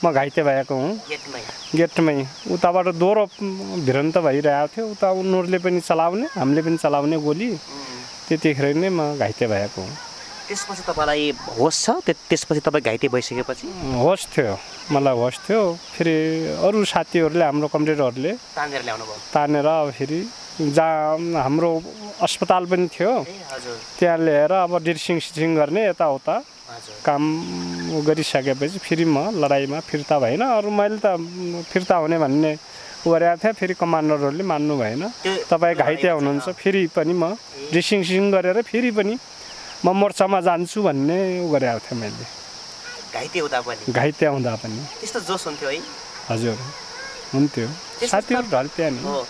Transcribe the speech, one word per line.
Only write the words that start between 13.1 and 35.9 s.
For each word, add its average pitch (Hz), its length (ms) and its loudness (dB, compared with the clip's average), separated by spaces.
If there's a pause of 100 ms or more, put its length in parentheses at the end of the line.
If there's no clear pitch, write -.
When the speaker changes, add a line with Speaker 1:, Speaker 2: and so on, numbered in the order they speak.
Speaker 1:
उम्, 147 340 -4
होस 175 260 2 (100)
थियो, 107 220 0 (320)
मलाई 139 220 4
होस 123 200 0 (160)
थियो। 196 280 2 (200)
फेरि 160 500 2 (200)
अरू 208 180 4
साथीहरूले, 165 600 2
हाम्रो 147 220 0
कमरेडहरूले 147 680 0
Speaker 2:
तानेर 147 500 -6
ल्याउनु 110 220 -6
भयो? 107 120 -12 (160)
Speaker 1:
तानेर 147 320 4
अब 156 260 2
फेरि 156 380 -4 (320)
जहाँ 156 560 2 (260)
हाम्रो 165 400 2 (380)
अस्पताल 180 440 0
पनि 180 220 0
थियो, 190 420 0
Speaker 2:
ए, 196 120 -14 (120)
हजुर। 120 280 -10 (180)
Speaker 1:
त्यहाँ 170 180 4
ल्याएर 151 340 4
अब 180 320 2
ड्रेसिङ 165 360 -2
सिसिङ 160 360 0
गर्ने 156 320 2
यताउता 165 560 0 (260)
Speaker 2:
हजुर। - 360 -16
Speaker 1:
काम 156 380 0 (580)
गरिसकेपछि 147 760 0
फेरि 165 280 0
म 165 380 2
लडाइँमा 139 360 2
फिर्ता 151 400 0
भएन। 135 220 2
अरू 220 280 2
मैले 208 280 2
त, 208 80 -2
उम्, 175 580 -2
फिर्ता 185 320 2
हुने 165 220 2
भन्ने 151 400 2 (500)
उ 165 40 6
गरेको 170 320 4
थिएँ, 220 100 2
फेरि 185 200 -2
कमान्डरहरूले 156 680 2
मान्नु 151 340 0
भएन। 123 300 -2
Speaker 2:
त्यो 381 280 -4 (140)
Speaker 1:
"तपाईँ 170 260 2
घाइते 151 260 2